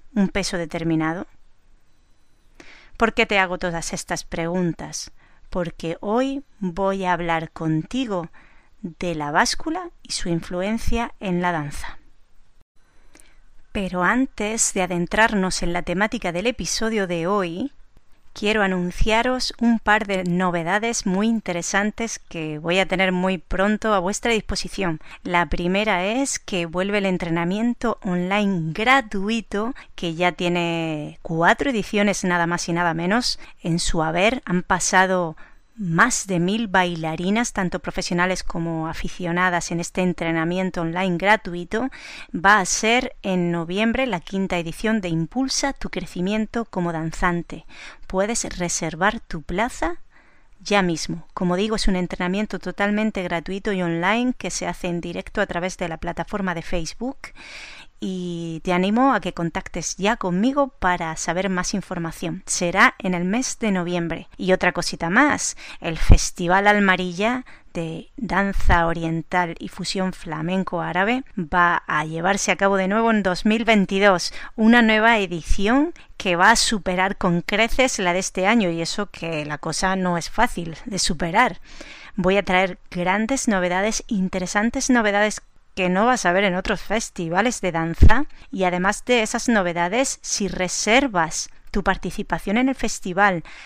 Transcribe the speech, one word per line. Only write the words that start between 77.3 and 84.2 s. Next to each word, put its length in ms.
creces 580
la 140
de 60
este 280
año, 220
y 120
eso 260
que 380
la 120
cosa 400
no 200
es 120
fácil 560
de 140
superar. 600
Voy 220
a 60
traer 360
grandes 600
novedades, 580
interesantes 800